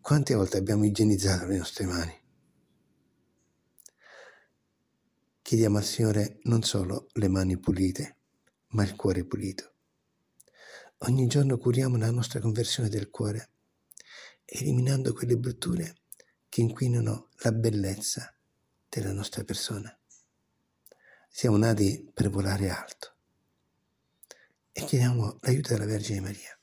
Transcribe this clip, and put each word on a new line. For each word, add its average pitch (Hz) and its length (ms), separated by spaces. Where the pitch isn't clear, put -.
quante 143 340
volte 98 220
abbiamo 104 280
igienizzato 98 600
le 95 120
nostre 90 260
mani? 87 340
Chiediamo 110 360
al 98 60
Signore 104 600
non 113 180
solo - 520
le 104 140
mani 92 300
pulite, 92 580
ma 104 160
il 98 100
cuore 92 300
pulito. 98 500
Ogni 127 280
giorno 135 320
curiamo 123 380
la 113 140
nostra 120 300
conversione 113 480
del 101 220
cuore, 107 400
eliminando 131 680
quelle 120 240
brutture 165 600
che - 120
inquinano 120 800
la 113 140
bellezza 104 800
della 98 240
nostra 101 320
persona. 104 520
Siamo 110 280
nati 104 560
per - 180
volare 98 400
alto - 440
e - 120
chiediamo 123 580
l'aiuto 127 300
della 104 140
Vergine 104 340
Maria. - 420